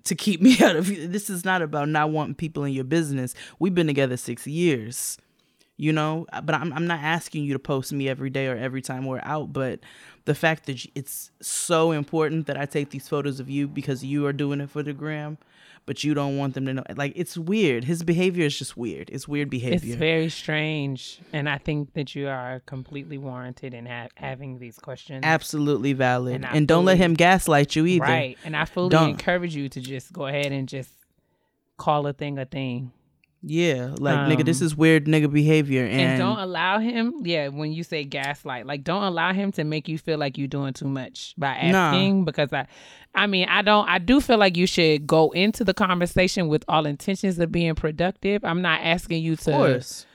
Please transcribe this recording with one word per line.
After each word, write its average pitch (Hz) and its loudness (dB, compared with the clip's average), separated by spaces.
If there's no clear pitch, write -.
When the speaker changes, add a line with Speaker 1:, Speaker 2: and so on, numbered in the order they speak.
Speaker 1:
to 185 -2
keep 175 -2
me 254 10
<laughs> 196 6
out 185 6
of 180 0
you. 170 -6
This 202 -4
is 175 -6
not 185 0
about 151 -2
not 156 2
wanting 151 -2
people 147 -6
in 139 -2
your 135 -4
business. 139 -2
We've 202 2
been 170 4
together 135 2
six - -10
years. 143 -2
You 156 0
know, 156 -2
uh, - -8
but 156 -2
I'm, 151 -2
I'm 170 -4
not 170 -4
asking 156 -4
you 139 -2
to 131 -2
post 135 -4
me 139 -4
every 135 -6
day 135 -4
or 127 -4
every 127 -6
time 131 -8
we're 131 -6
out. 147 -6
But 131 -4
the 151 0
fact 160 0
that 135 -8
y-, - -20
it's - -12
so 165 0
important 156 -2
that 139 -4
I 139 -6
take 143 -4
these - -14
photos 139 -2
of 131 -12
you 143 -2
because 139 -6
you 143 -2
are 143 0
doing 143 -2
it 139 -10
for 147 -6
the 143 -8
gram, 151 -8
but - -8
you 151 2
don't 139 0
want 139 -2
them 135 -4
to 135 -2
know. 131 -4
Like, 143 -4
it's 175 -6
weird. 165 2
His 165 -2
behavior 175 2
is 139 -2
just - -10
weird. 90 -8
It's 131 -12
weird 147 -4
behavior. 123 -2
Speaker 2:
It's 120 -6
very 160 2
strange. 151 -6
And 147 -4
I 139 -2
think 147 -4
that 143 -6
you 139 -6
are 127 -8
completely 139 -12
warranted 127 -12
in 120 -14
ha-, 120 -12
having 131 -12
these 120 -18
questions. 131 -12
Speaker 1:
Absolutely 147 0
valid. 127 0
Speaker 2:
And 131 -8
I 120 -6
Speaker 1:
And 151 4
don't 170 6
let 190 8
Speaker 2:
fully 185 6
Speaker 1:
him 170 4
gaslight 165 4
you 156 4
either. 175 4
Speaker 2:
Right. 151 0
And 156 -6
I 156 0
fully 180 -2
Speaker 1:
Don't. 156 6
Speaker 2:
encourage 175 -2
you 139 -6
to 135 -10
just 131 -12
go 143 -10
ahead 143 -2
and 135 -4
just 131 -10
call 147 0
a 143 -4
thing 143 -6
a 131 -6
thing. 127 -6
Speaker 1:
Yeah, 147 0
like, 143 2
nigga, 151 4
this 135 2
Speaker 2:
Um, 170 2
Speaker 1:
is 151 -2
weird 160 6
nigga 151 4
behavior. 147 4
Speaker 2:
and 101 -2
Speaker 1:
And - 4
Speaker 2:
don't - 0
allow 185 0
him, 240 -2
yeah, 165 0
when 151 -6
you 160 -6
say 156 -6
gaslight, 139 -6
like, 143 -6
don't 190 -2
allow 175 0
him 196 0
to 165 -2
make 156 -4
you 156 -4
feel 156 -2
like 143 -4
you're 139 -4
doing 139 -4
too 143 -6
much - -8
by 139 0
Speaker 1:
Nah. 180 4
Speaker 2:
asking, 190 4
because 147 0
I, 135 -2
I 202 2
mean, 185 2
I 196 4
don't, 208 6
I 180 2
do 240 4
feel 240 4
like 190 6
you 180 4
should 156 4
go 156 6
into 202 0
the 190 4
conversation 180 2
with 151 2
all 156 2
intentions 180 -2
of 165 0
being 165 0
productive. 185 -2
I'm 170 0
not 165 2
asking 165 0
you 160 0
Speaker 1:
Of 156 -4
Speaker 2:
to, 156 2
Speaker 1:
course. 135 2